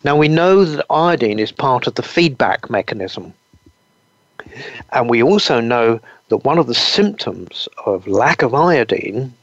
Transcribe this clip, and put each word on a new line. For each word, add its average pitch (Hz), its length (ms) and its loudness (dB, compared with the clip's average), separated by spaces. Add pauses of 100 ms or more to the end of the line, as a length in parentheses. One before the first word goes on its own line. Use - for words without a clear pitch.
Now, 143 120 0
we 151 120 4
know 180 380 6
that 151 240 -4
iodine 139 500 2
is 107 120 -2
part 131 360 -2
of 120 80 -4
the 127 80 -4
feedback 127 640 -2
mechanism. 98 640 -6 (1600)
And 120 180 -2
we 117 140 2
also 160 360 2
know 117 400 2 (300)
that - 80 0
one 147 200 0
of 147 100 2
the 120 60 -4
symptoms 117 960 -4 (180)
of 95 220 -2
lack 120 340 0
of 123 120 0
iodine 131 880 0